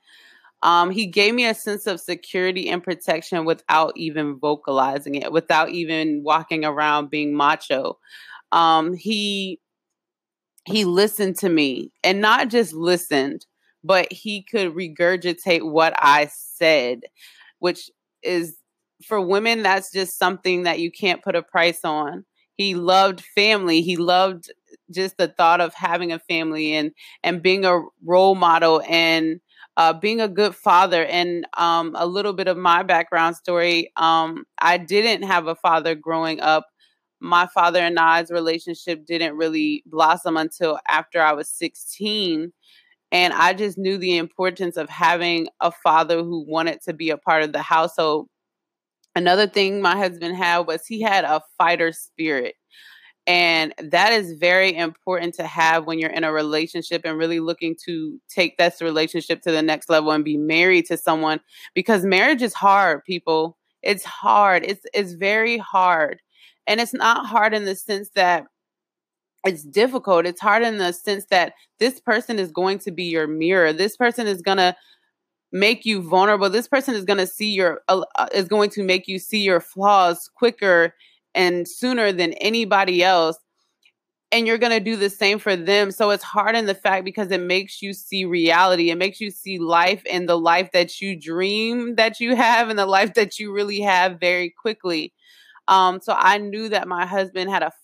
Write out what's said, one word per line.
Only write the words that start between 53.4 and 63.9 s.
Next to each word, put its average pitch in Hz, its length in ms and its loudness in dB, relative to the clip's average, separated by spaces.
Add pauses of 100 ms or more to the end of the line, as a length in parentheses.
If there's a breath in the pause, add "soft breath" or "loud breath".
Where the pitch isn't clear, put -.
that 175 360 2
is 196 260 -2
very 180 340 2
important 170 640 -6
to 165 100 -8
have 160 400 2
when 160 140 -6
you're 160 100 -2
in 165 140 -4
a 156 80 0
relationship 156 720 -4
and 160 140 -6
really 165 240 -2
looking 165 340 -6 (100)
to 160 320 -8 (120)
take 175 280 -2
this 170 240 0
relationship 160 600 -2
to 170 100 -2
the 160 100 0
next 156 280 -2
level 156 220 4
and 151 120 0
be 151 140 -4
married 165 480 2
to 170 120 -4
someone, 156 440 -2 (340 loud breath)
because 190 300 2
marriage 226 360 2
is 233 120 -2
hard, 190 500 2
people. 165 540 -4 (260)
It's 196 220 -2